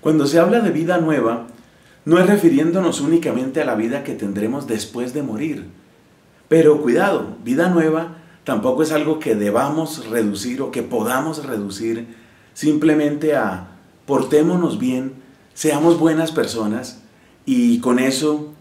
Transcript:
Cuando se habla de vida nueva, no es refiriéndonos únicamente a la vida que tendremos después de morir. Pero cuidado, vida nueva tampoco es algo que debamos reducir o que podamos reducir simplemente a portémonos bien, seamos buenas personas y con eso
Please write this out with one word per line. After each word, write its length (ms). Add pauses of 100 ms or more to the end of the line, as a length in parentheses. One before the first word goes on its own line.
Cuando 260
se 120
habla 200
de 120
vida 260
nueva, 500 (580)
no 140
es 80
refiriéndonos 720
únicamente 600
a 40
la 80
vida 300
que 100
tendremos 540
después 480
de 80
morir. 420 (800)
Pero 360
cuidado, 600
vida 260
nueva 480 (260)
tampoco 400
es 80
algo 260
que 160
debamos 760
reducir 540
o 80
que 140
podamos 600
reducir 600 (480)
simplemente 840
a 360 (340)
portémonos 720
bien, 360 (420)
seamos 420
buenas 340
personas 680 (420)
y 360
con 180
eso 640